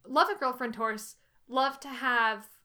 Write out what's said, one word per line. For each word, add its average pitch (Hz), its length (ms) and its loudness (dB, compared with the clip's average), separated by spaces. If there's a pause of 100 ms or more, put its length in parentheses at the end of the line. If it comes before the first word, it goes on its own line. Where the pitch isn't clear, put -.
Love 302 240 4
a 403 60 -2
girlfriend 247 420 -4
horse. 214 400 -4 (320)
Love 269 320 0
to 277 80 -14
have 233 600 0 (160)